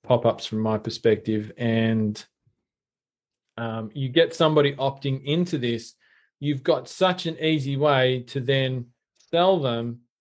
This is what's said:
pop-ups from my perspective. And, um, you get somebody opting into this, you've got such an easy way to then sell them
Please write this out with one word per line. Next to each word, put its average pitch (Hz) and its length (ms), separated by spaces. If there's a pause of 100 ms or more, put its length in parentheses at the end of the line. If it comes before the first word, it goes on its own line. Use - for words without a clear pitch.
pop-ups 117 420
from 110 160
my 110 180
perspective. 107 800
And, 113 680 (1400)
um, 110 360
you 135 140
get 165 260
somebody 151 400
opting 135 500
into 165 320
this, 117 380 (460)
you've 143 220
got - 260
such 180 380
an 165 120
easy 151 380
way 131 520
to 139 120
then 131 460 (440)
sell 180 280
them 120 420 (200)